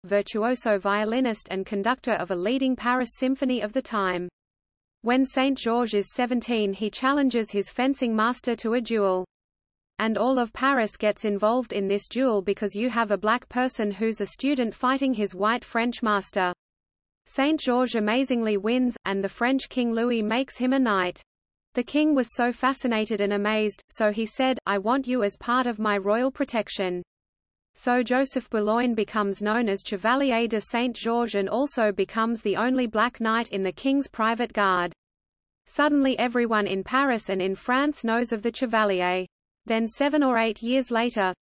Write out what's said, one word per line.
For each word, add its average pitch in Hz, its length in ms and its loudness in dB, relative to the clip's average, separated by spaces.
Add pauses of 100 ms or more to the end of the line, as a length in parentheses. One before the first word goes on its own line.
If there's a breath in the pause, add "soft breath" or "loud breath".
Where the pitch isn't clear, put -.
virtuoso 208 760 0
violinist 214 720 0
and 190 160 -4
conductor 220 460 -2
of 175 180 -2
a 185 60 0
leading 254 400 0
Paris 247 420 -2
symphony 254 420 0
of 208 140 -4
the 262 80 0
time. 180 460 -2 (760)
When 254 240 2
Saint 262 320 0
George 233 340 0
is 202 220 -2
seventeen, 233 580 0
he 208 160 -4
challenges 262 640 0
his 202 180 -2
fencing 247 480 -2
master 233 400 0
to 226 180 -2
a 247 60 0
duel. 196 460 0 (720)
And 220 180 0
all 254 220 2
of 233 140 -2
Paris 262 440 0
gets 208 280 0
involved 220 480 0
in 196 160 -2
this 202 200 -2
duel 226 340 2
because 202 320 -2
you 233 160 -2
have 226 200 0
a 196 80 2
black 214 300 0
person 247 420 -2
who's 214 300 -2
a 196 60 -2
student 254 480 -2
fighting 262 400 0
his 202 200 -2
white 214 300 0
French 233 380 -2
master. 196 500 0 (760)
Saint 294 340 0
George 247 340 0
amazingly 226 640 0
wins, 240 480 0
and 196 180 -2
the 196 60 -2
French 254 400 0
King 240 240 0
Louis 226 300 0
makes 226 340 -2
him 254 160 0
a 269 60 2
knight. 190 440 0 (520)
The 247 100 0
king 302 320 2
was 247 180 0
so 240 180 0
fascinated 233 680 -2
and 202 120 2
amazed, 208 480 0 (100)
so 214 200 0
he 214 160 -2
said, 262 400 0
"I 202 120 0
want 240 280 0
you 247 160 0
as 202 140 -2
part 247 300 0
of 226 120 -4
my 208 200 0
royal 226 340 0
protection." 185 680 -4 (720)
So 247 280 0
Joseph 254 480 0
Boulogne 226 440 2
becomes 202 460 -2
known 220 280 0
as 196 180 -2
Chevalier 233 640 0
de 214 120 -2
Saint 240 360 -2
George 233 400 -2
and 196 120 0
also 233 440 0
becomes 226 500 -2
the 196 140 0
only 247 320 0
black 220 320 0
knight 226 300 0
in 196 120 -2
the 185 100 -2
king's 269 360 0
private 226 440 -2
guard. 180 400 2 (760)
Suddenly 285 520 2
everyone 233 480 2
in 190 160 -2
Paris 254 480 0
and 190 100 0
in 190 140 0
France 269 500 0
knows 233 280 0
of 208 100 -4
the 233 100 -2
Chevalier. 190 720 0 (380)
Then 226 220 0
seven 285 380 2
or 254 140 2
eight 226 220 0
years 247 300 0
later, 226 520 0